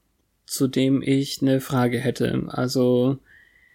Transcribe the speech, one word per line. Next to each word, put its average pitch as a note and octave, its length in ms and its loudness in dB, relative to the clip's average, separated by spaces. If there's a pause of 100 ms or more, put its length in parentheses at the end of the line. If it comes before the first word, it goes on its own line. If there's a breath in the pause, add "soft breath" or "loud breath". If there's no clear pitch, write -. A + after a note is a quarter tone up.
(440)
zu - 220 -2
dem C3+ 340 2
ich C#3 400 -2
eine C3+ 180 2
Frage B2 400 0
hätte. B2 500 -2
Also, B2+ 680 0 (580 soft breath)